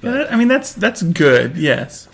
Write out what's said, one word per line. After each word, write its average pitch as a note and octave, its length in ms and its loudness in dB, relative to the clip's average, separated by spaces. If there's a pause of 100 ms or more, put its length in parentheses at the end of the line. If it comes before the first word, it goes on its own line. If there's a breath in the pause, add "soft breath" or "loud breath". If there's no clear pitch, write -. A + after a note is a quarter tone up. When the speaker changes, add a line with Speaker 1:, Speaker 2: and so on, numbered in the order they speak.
Speaker 1:
but C4 280 -4
Speaker 2:
Yeah, A#3 60 -6
I - 20 2
mean, A#3+ 120 2
that's, - 260 0
that's A#3+ 280 -4
good, C#3+ 540 2
yes. C#3 580 -4